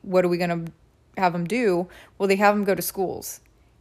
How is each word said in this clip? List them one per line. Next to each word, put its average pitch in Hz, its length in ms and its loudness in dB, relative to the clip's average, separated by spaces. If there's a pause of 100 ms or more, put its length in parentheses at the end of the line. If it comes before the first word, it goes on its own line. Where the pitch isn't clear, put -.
what 185 220 2
are 175 40 0
we 175 80 0
gonna 170 280 -2 (500)
have 180 180 0
them 175 120 -4
do? 185 420 0 (300)
Well, 202 100 0
they 196 100 2
have 208 180 4
them 208 80 0
go 196 100 2
to 175 80 -2
schools, - 580 -6 (420)